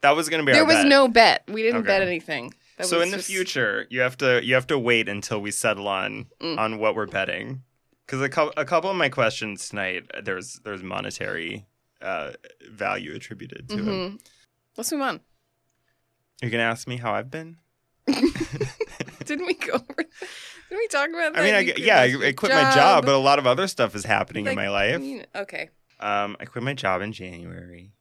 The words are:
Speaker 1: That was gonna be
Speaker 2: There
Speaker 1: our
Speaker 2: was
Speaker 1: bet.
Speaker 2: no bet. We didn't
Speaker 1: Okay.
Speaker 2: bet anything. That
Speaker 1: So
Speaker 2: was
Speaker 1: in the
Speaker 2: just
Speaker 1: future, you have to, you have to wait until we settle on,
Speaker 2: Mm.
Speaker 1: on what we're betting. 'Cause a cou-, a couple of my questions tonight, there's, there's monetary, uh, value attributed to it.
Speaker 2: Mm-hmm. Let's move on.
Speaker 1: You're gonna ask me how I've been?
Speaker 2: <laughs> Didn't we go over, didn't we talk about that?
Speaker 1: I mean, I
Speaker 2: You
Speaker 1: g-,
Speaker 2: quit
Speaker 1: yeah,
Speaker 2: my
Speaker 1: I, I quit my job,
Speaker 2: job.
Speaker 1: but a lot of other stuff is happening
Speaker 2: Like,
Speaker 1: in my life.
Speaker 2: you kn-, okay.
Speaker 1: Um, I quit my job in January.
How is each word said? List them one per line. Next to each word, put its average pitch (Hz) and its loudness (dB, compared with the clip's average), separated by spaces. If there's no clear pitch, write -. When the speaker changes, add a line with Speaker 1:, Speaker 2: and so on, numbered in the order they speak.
Speaker 1:
That 143 6
was 156 -2
gonna 160 0
be 139 4
Speaker 2:
There 311 8
Speaker 1:
our 320 4
Speaker 2:
was 320 6
Speaker 1:
bet. 277 6
Speaker 2:
no 277 8
bet. 226 6
We 214 -6
didn't 226 0
Speaker 1:
Okay. 208 -4
Speaker 2:
bet 196 4
anything. 160 -4
That 180 -6
Speaker 1:
So 170 2
Speaker 2:
was 175 4
Speaker 1:
in 185 -4
the 202 -4
Speaker 2:
just 185 -6
Speaker 1:
future, 127 -2
you 127 -2
have 127 0
to, 123 4
you 127 2
have 127 2
to 147 0
wait 117 2
until 101 -6
we 104 -8
settle 101 -2
on, 104 -4
Speaker 2:
Mm. 160 -6
Speaker 1:
on 110 -2
what 107 2
we're 104 -4
betting. 95 -6
'Cause 131 -4
a 139 -2
cou-, 151 0
a 151 -2
couple 170 0
of 196 -2
my 160 2
questions 110 -4
tonight, 92 -6
there's, 92 -8
there's 101 -10
monetary, 98 -8
uh, 80 -6
value 98 -6
attributed - -16
to 208 -8
it. 208 -4
Speaker 2:
Mm-hmm. 202 -4
Let's 233 -6
move 294 -2
on. 233 -4
Speaker 1:
You're 120 -4
gonna 117 0
ask 113 -2
me 123 -6
how 117 -4
I've 107 -4
been? 160 -12
Speaker 2:
<laughs> - -14
Didn't - -4
we 359 -2
go - -6
over, 240 -2
didn't - -8
we 427 -4
talk 294 -2
about 330 -2
that? 320 -2
Speaker 1:
I - 4
mean, 208 4
I 202 6
Speaker 2:
You - 2
Speaker 1:
g-, - 0
Speaker 2:
quit - -2
Speaker 1:
yeah, 214 8
Speaker 2:
my 110 0
Speaker 1:
I, - 4
I - -2
quit 196 0
my 269 6
job, 269 6
Speaker 2:
job. 170 8
Speaker 1:
but 139 6
a 135 6
lot 139 6
of 139 2
other 131 2
stuff 117 0
is 101 -6
happening 104 0
Speaker 2:
Like, 104 0
Speaker 1:
in - -2
my 101 -2
life. 101 0
Speaker 2:
you 139 -10
kn-, - -16
okay. 101 -10
Speaker 1:
Um, 101 -4
I - -12
quit 117 -10
my 135 -4
job 95 -2
in 107 -8
January. 87 -16